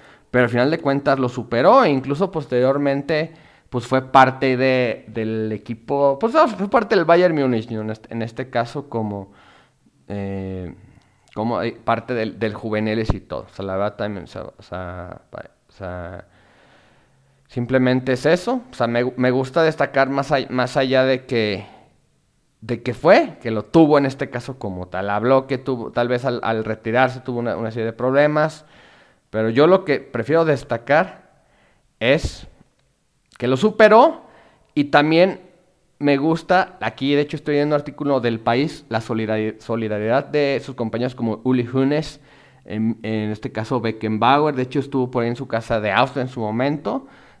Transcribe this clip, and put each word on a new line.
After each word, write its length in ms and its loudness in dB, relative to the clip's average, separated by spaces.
pero 140 4
al 60 0
final 200 2
de 80 -2
cuentas 400 0
lo 100 0
superó 560 2
e 60 2
incluso 400 -2
posteriormente, 1040 -2
pues, 180 -6
fue 260 -2
parte 440 4
de, 520 2
del 440 -4
equipo, 680 0
pues, 140 -2
no, 140 6
fue 200 -4
parte 260 2
del 100 4
Bayern 300 6
Múnich, 360 0
¿no? 100 -6
En 100 -6
este, 220 -10
en 100 -4
este 280 -8
caso 380 -4
como, 440 -4
eh, 640 -8
como, 280 -4
eh, 100 -4
parte 300 -2
del, 240 -4
del 160 -4
juveniles 600 -2
y 60 -8
todo. 300 -10
O 40 -20
sea, 100 -10
la 120 -6
verdad 200 -4
también, 280 -8
o 40 -18
sea, 140 -14
o 200 -16
sea, 680 -12
pa-, 200 -16
o 40 -20
sea, 540 -12
simplemente 640 0
es 120 -8
eso. 440 0
O 40 -20
sea, 120 -2
me, 180 0
me 140 2
gusta 320 0
destacar 460 0
más 240 -4
all-, 180 -2
más 260 -2
allá 280 2
de 220 0
que, 400 -2
de 200 -6
que 120 -4
fue, 460 4
que 100 -6
lo 140 -2
tuvo 340 6
en 80 4
este 240 -4
caso 280 -10
como 300 -8
tal. 220 -6
Habló 360 2
que 120 -4
tuvo, 340 -6
tal 160 0
vez 160 -2
al, 180 -2
al 220 -2
retirarse 560 0
tuvo 180 -6
una, 180 -4
una 140 -6
serie 160 -6
de 60 -6
problemas, 720 0
pero 180 -2
yo 180 4
lo 180 4
que 160 0
prefiero 440 -2
destacar 840 -2
es 480 -2
que 100 -2
lo 80 2
superó 680 4
y 100 2
también 560 4
me 180 2
gusta, 640 0
aquí 340 -2
de 80 2
hecho 140 -6
estoy 180 -4
viendo 200 2
un 60 2
artículo 400 -2
del 200 -2
País, 480 -2
la 120 -2
solidari-, 600 -4
solidaridad 640 -2
de 400 0
sus 100 -12
compañeros 400 -4
como 300 -4
Uli 220 2
Hoeneß, 540 -2
en, 380 -4
en 280 -4
este 220 -8
caso 280 -4
Beckenbauer, 760 0
de 80 -2
hecho 180 -4
estuvo 300 -2
por 120 -2
ahí 80 -2
en 60 -4
su 120 -12
casa 320 -2
de 120 0
Austria 300 2
en 60 -4
su 120 -10
momento, 680 -2